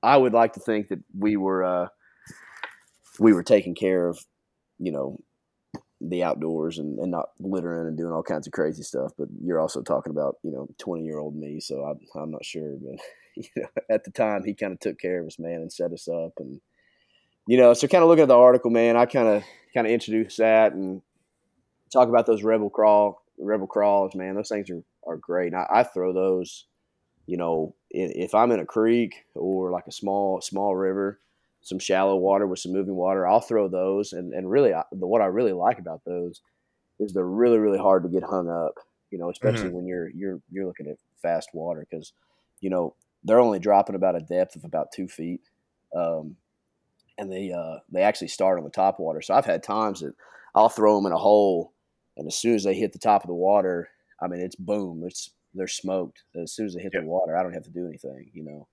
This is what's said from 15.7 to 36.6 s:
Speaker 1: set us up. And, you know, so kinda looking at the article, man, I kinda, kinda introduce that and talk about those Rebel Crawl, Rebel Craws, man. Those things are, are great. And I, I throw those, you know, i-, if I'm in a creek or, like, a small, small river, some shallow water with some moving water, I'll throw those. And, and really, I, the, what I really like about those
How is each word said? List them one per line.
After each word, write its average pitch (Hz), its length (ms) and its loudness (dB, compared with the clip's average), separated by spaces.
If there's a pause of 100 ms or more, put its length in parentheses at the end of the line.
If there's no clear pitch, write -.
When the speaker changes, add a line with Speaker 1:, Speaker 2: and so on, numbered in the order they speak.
Speaker 1:
set 85 200 -6
us - 160 -14
up. 82 300 -8
And, 69 220 -16 (840)
you 120 100 6
know, 120 160 10
so 135 140 2
kinda 175 200 6
looking 160 160 10
at 135 60 6
the 123 80 10
article, 123 340 8
man, 117 260 6
I 120 100 8
kinda, 110 360 2 (300)
kinda 113 180 2
introduce 110 460 -2
that 110 360 6
and 95 280 -6 (920)
talk 127 160 6
about 117 180 4
those 107 160 2
Rebel 107 280 2
Crawl, 104 520 4 (160)
Rebel 98 280 -2
Craws, 101 480 2
man. 95 200 -6
Those 104 140 -6
things 104 220 -6
are, 85 120 -10 (240)
are 82 100 -8
great. 85 360 -4
And 90 40 -4
I, 92 140 -4
I 113 120 4
throw 90 300 -4
those, 92 540 -2 (600)
you 87 100 -6
know, 82 380 -4 (200)
i-, - 20 -4 (180)
if - 200 -6
I'm 120 160 4
in 107 100 0
a 80 60 -8
creek 113 580 0 (100)
or, 92 360 -4
like, 90 160 -8
a - 60 -18
small, 98 480 -4
small 98 340 -4
river, 98 440 -4 (440)
some 92 160 -10
shallow 95 380 0
water 98 300 2
with 90 120 -6
some 90 140 -8
moving 95 220 -4
water, 92 320 0
I'll 107 140 4
throw 104 280 0
those. 95 440 -2
And, 87 200 -10
and 92 160 -6
really, 120 240 4
I, 80 180 -2
the, 92 160 -8
what 110 140 2
I 98 60 2
really 101 260 0
like 92 260 0
about 82 260 -12
those 87 360 -8 (580)